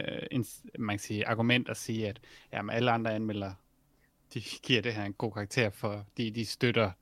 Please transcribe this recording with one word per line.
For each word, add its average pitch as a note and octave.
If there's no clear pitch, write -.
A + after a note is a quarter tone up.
en, A#2+
man G#2+
kan -
sige, G#2+
argument A#2
at A#2
sige, A2
at -
jamen, G#2
alle A#2+
andre A2+
anmeldere, G#2
de A#2
giver A#2+
det A#2
her G#2+
en G2+
god A2+
karakter, G#2
fordi G#2
de A2
støtter A2